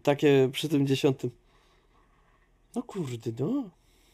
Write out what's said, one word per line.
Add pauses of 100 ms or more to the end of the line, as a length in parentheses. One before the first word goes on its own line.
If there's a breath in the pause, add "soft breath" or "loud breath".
takie
przy
tym
dziesiątym. (1400)
No
kurde, (100)
no. (440)